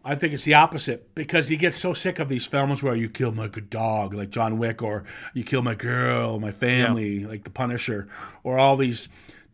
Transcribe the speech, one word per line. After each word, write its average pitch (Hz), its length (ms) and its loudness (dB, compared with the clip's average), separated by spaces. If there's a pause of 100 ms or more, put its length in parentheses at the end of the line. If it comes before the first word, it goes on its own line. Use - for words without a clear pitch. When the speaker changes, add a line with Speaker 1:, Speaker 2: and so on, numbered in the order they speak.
Speaker 1:
I 143 100 -2
think 147 200 -2
it's 131 100 -6
the 147 100 6
opposite, 151 600 4
because 151 340 0
he 160 80 0
gets 170 220 0
so 180 160 0
sick 185 260 -4
of 143 80 -4
these 127 180 -2
films 139 360 0
where 127 120 0
you 113 140 -2
kill 117 240 -2
my 110 160 -4
good 101 220 -14
dog, 110 440 -2
like 101 160 -6
John 110 280 0
Wick, 113 240 -2
or 107 220 -4 (300)
you 127 100 -4
kill 127 180 0
my 120 120 -2
girl, 120 640 0
my 107 140 -4
family, 117 680 2
Speaker 2:
Yeah. 104 80 -8
Speaker 1:
like 107 160 -10
The - 60 -14
Punisher, 120 560 -4 (380)
or 127 140 0
all 139 180 8
these 123 320 0 (460)